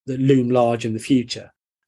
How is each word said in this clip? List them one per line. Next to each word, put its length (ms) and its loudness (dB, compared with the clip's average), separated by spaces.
that 160 -8
loom 280 2
large 360 2
in 80 -4
the 60 -8
future. 520 -4